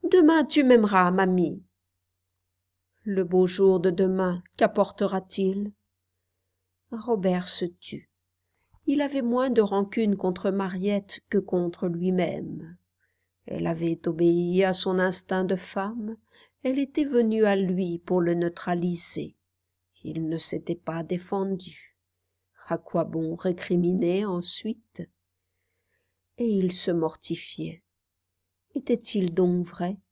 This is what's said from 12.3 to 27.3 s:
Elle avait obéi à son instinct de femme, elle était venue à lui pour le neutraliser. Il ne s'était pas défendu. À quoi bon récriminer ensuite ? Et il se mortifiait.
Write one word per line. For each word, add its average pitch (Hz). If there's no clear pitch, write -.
Elle 165
avait 165
obéi 175
à 190
son 185
instinct 185
de 190
femme, 214
elle 262
était 277
venue 226
à 202
lui 180
pour 185
le 175
neutraliser. 175
Il 160
ne 165
s'était 165
pas 165
défendu. 190
À 165
quoi -
bon 165
récriminer 180
ensuite ? -
Et 240
il 190
se 185
mortifiait. 165